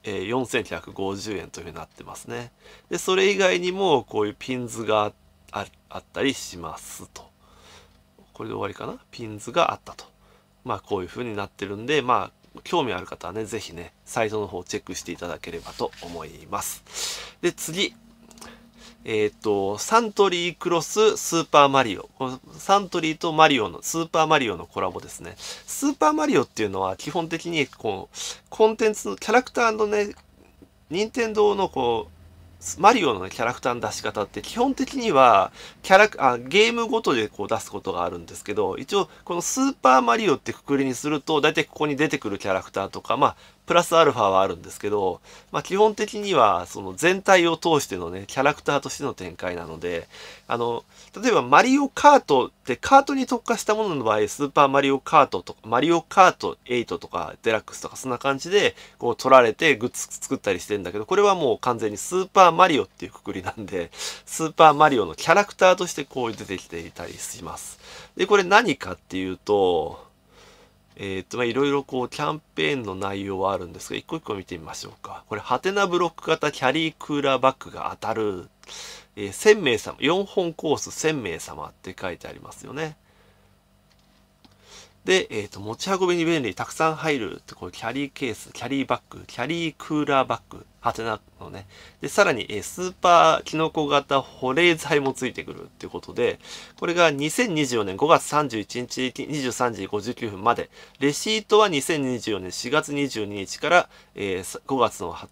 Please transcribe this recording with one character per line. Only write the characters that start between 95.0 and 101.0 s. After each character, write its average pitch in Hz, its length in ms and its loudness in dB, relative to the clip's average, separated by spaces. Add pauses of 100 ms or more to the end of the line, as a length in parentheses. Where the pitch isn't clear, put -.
つ 131 120 -6
い 117 80 -4
て 85 100 -10
く 80 100 -12
る 85 100 -14
っ - 40 -16
て - 180 -18
い - 20 -10
う - 20 -10
こ 90 120 -10
と 90 120 -16
で、 120 260 0 (400)
こ 143 60 -6
れ 170 80 0
が 170 180 6
二 143 180 -2
千 220 260 0
二 151 100 2
十 120 120 -2
四 104 80 2
年 95 100 -6
五 139 120 0
月 156 160 8
三 147 260 0
十 113 100 -4
一 117 220 -8
日、 123 360 -4
二 143 220 -6
十 127 120 -2
三 120 220 0
時 95 140 -8
五 104 120 -4
十 113 140 -8
九 117 160 -8
分 98 140 -12
ま 117 100 4
で。 95 160 -6 (300)
レ 139 120 2